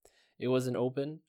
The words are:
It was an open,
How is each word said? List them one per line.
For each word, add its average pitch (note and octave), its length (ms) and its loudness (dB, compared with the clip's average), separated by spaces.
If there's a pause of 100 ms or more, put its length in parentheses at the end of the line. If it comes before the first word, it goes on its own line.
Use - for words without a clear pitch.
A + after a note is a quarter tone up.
(380)
It A#2+ 100 -2
was B2+ 180 2
an B2 100 0
open, C3+ 520 -2